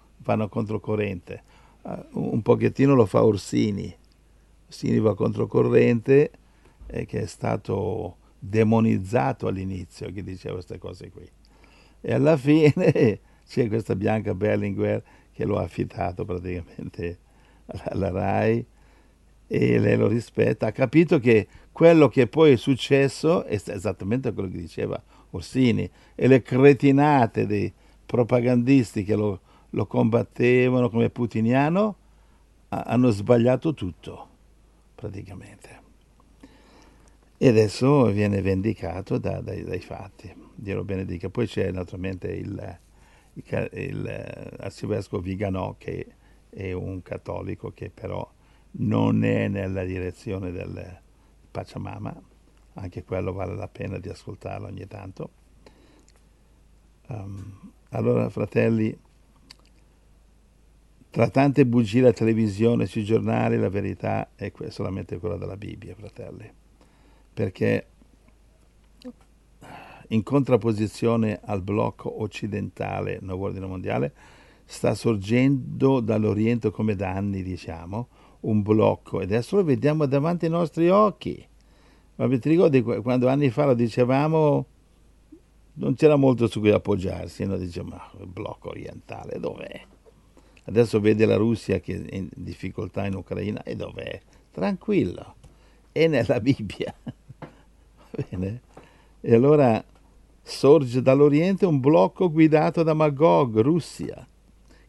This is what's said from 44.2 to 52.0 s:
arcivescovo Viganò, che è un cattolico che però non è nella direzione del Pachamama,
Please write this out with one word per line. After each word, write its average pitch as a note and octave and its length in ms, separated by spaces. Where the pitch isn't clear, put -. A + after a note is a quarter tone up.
arcivescovo G#2 640
Viganò, F#2+ 560
che F2 280
è F#2+ 220
un F#2 300
cattolico F#2+ 680
che - 180
però - 400
non A2 500
è G#2+ 240
nella F#2+ 360
direzione F#2 680
del F#2 480
Pachamama, G2+ 720